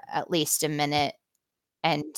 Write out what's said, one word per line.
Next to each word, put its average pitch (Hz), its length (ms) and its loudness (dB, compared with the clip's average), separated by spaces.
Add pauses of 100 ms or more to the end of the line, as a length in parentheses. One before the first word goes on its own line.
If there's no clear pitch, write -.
(120)
at - 180 -4
least 160 340 2
a 151 40 2
minute 147 460 0 (720)
and, 151 200 2 (140)